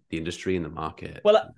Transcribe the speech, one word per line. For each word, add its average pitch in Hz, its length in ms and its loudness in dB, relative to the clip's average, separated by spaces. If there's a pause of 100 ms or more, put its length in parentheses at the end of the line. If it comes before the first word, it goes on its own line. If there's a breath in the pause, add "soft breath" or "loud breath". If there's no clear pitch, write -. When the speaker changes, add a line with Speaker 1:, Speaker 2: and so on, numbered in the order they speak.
(100)
Speaker 1:
the 82 80 -4
industry 85 360 -4
and 87 100 0
the 73 60 -6
market. 80 540 -8
Speaker 2:
Well, 208 340 6